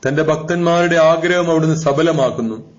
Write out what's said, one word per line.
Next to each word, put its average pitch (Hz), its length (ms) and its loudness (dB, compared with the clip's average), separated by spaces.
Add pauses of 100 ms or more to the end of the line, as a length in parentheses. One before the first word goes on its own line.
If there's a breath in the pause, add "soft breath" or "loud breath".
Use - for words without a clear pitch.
തന്റെ 147 160 -2
ഭക്തന്മാരുടെ 170 720 0
ആഗ്രഹം 165 560 2
അവിടുന്ന് 160 240 2
സഫലമാക്കുന്നു. 135 1040 -2